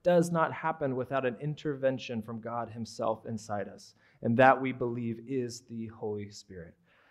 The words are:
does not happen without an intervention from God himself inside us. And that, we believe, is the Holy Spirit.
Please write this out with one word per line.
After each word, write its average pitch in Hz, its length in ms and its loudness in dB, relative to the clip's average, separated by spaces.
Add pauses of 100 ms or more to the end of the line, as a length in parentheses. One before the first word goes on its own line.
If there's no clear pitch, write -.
does 175 280 6
not 160 220 4
happen 147 440 -2
without 127 300 0
an 120 140 0
intervention 131 800 -2
from 117 180 -8
God 117 300 -4
himself 113 560 -2
inside 104 420 -4
us. - 260 -18 (280)
And 117 140 2
that, 131 240 8
we 131 120 -2
believe, 120 560 -4
is 123 400 -4
the 113 180 -8
Holy 104 440 -8
Spirit. 87 440 -16 (360)